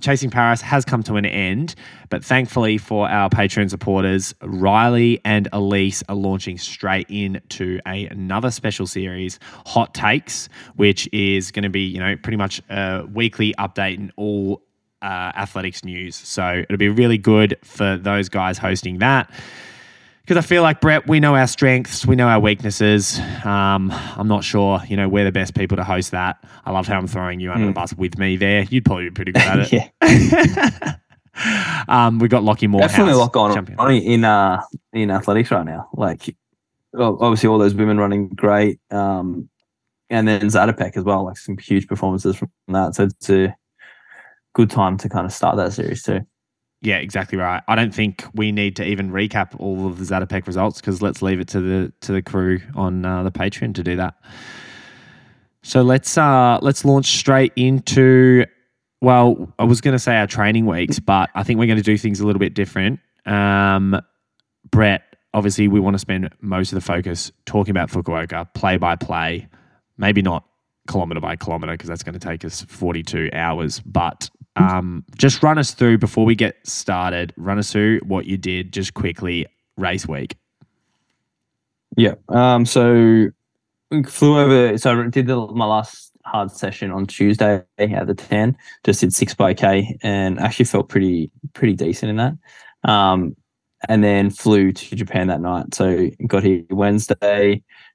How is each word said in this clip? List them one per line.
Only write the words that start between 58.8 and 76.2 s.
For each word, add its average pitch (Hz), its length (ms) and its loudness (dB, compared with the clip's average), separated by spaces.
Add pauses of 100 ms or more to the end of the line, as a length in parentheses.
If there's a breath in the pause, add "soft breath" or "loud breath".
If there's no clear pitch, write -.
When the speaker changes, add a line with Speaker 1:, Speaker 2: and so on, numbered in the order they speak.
Speaker 1:
well, 123 560 4
I 117 60 0
was 117 180 4
gonna 131 160 2
say 117 180 0
our 107 100 2
training 110 380 0
weeks, 87 340 -2
but 95 360 2
I 95 80 -4
think 110 180 -2
we're 113 60 4
gonna 110 160 2
do 104 160 2
things 101 220 -4
a 104 60 0
little 98 140 2
bit - 140 -2
different. 135 440 -2 (280)
Um, 98 760 2 (680)
Brett, 104 320 2 (320)
obviously 104 340 2
we 101 120 4
wanna 98 180 2
spend 92 320 -6 (100)
most 92 320 -4
of 95 40 -4
the 92 40 -4
focus 87 500 -4 (140)
talking 101 280 -2
about 87 180 -2
Fukuoka, 82 640 -6
play 92 240 0
by 85 180 0
play, 85 520 -6 (500 soft breath)
maybe 101 240 4
not 87 220 -2 (440)
kilometre 85 320 -4
by 82 160 -8
kilometre 82 400 -8
'cause 82 120 -14
that's 82 140 -10
gonna 85 160 -12
take 85 240 -10
us 82 260 -12
forty-two 85 640 -6
hours, 80 460 -4
but, - 500 -6 (260)
um, 90 480 -2 (120)
just - 260 2
run 156 160 4
us 139 140 -2
through, 117 260 4
before 110 260 0